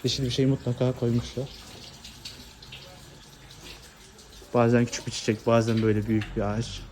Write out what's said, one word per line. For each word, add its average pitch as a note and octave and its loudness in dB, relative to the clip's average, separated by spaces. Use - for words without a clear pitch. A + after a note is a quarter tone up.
yeşil C3 -2
bir B2 -2
şey C3 2
mutlaka B2+ 0
koymuşlar. A#2+ -2
Bazen A#2+ 6
küçük - -6
bir A#2 -8
çiçek, - -2
bazen A2+ 4
böyle G#2+ 2
büyük A2 0
bir A2+ -2
ağaç. G#2 -4